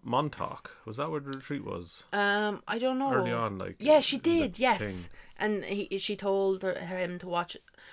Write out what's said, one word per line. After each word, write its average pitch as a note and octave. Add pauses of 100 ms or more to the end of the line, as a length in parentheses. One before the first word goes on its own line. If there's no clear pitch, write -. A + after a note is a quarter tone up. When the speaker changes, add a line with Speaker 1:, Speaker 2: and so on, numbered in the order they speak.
Speaker 1:
Montauk. -
Was A2+
that D#3
where D#3
the C#3
retreat C3+
was? F2+
Speaker 2:
Um, G3+
I A3+
don't B3+
know. C4+
Speaker 1:
Early B3+
on, A2
like, F#2+
Speaker 2:
Yeah, D4
she C#4
Speaker 1:
in -
the E4 (120)
Speaker 2:
did, F3+
yes. A#3
Speaker 1:
thing. F#2 (280)
Speaker 2:
And G#3+
he, G3
she G#3
told G3
her, F#3
him F3+
to F3+
watch F3 (360)